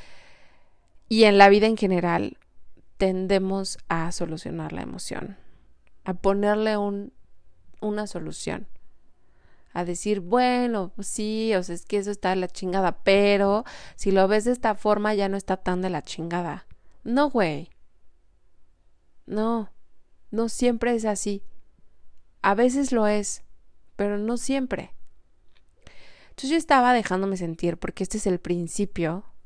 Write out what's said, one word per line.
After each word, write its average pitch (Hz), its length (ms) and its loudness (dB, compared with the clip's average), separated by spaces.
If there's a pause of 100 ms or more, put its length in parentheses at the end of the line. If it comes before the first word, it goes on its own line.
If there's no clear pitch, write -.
(1080)
y 220 180 6
en 202 120 8
la 202 140 12
vida 208 160 8
en 220 100 2
general 180 640 0 (580)
tendemos 190 800 0 (120)
a 165 240 -2
solucionar 165 600 -6
la - 80 -8
emoción, - 560 -10 (680)
a 190 100 -4
ponerle 208 640 0
un, 202 340 -6 (720)
una 208 240 -4
solución, 160 600 -8 (1080)
a 180 100 -2
decir, 196 360 -2
"Bueno, 240 760 0
pues 196 100 -6
sí, 220 480 -2
o 185 80 2
sea, 175 120 -6
es 170 100 -10
que 208 140 -2
eso 202 120 -4
está 202 200 -2
de 190 60 0
la 185 120 -4
chingada, 185 540 -2
pero 202 600 4 (300)
si - 160 -2
lo 190 160 6
ves 214 180 2
de 240 80 2
esta 226 220 0
forma 208 380 0
ya 196 160 0
no 196 80 -2
está 190 220 -4
tan 180 240 -2
de 185 80 -2
la 165 120 -4
chingada". 170 640 -6 (380)
No, 277 240 2
güey. 165 400 0 (1600)
No, 220 440 -2 (600)
no 226 180 0
siempre 240 460 2
es 226 100 -2
así. 202 380 -2 (1000)
A 202 120 4
veces 254 360 2
lo 226 160 2
es, 208 360 -2 (540)
pero 202 200 -2
no 220 220 -2
siempre. 262 560 -4 (1400)
Entonces - 200 -8
yo 320 60 2
estaba 254 380 4
dejándome 196 420 0
sentir 170 400 -4
porque - 260 -6
este 185 140 -4
es 214 100 -2
el 180 140 0
principio 175 840 -4 (200)